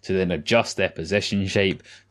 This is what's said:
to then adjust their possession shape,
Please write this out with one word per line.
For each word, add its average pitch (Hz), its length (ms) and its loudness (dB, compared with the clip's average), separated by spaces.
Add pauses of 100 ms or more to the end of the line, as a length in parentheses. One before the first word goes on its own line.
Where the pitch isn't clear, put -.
to 92 100 -4
then 92 180 2
adjust 110 460 0
their 92 120 0
possession 98 580 -2
shape, 95 340 0 (300)